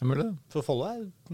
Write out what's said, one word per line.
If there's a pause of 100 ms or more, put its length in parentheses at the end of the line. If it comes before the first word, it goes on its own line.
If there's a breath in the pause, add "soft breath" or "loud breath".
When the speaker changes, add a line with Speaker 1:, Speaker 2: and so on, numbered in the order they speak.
Speaker 1:
Ja,
mulig
det. (160)
Speaker 2:
For
Follo
er (320)